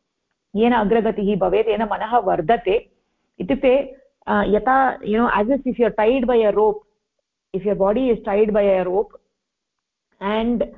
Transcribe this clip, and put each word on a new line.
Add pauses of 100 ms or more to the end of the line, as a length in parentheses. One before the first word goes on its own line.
(560)
येन
अग्रगतिः
भवेत्,
येन
मनः
वर्धते। (500)
इत्युक्ते (220)
uh,
yata,
you
know,
as
if,
if
you're
tied
by
a
rope, (680)
if
your
body
is
tied
by
a
rope (1080)
and, (140)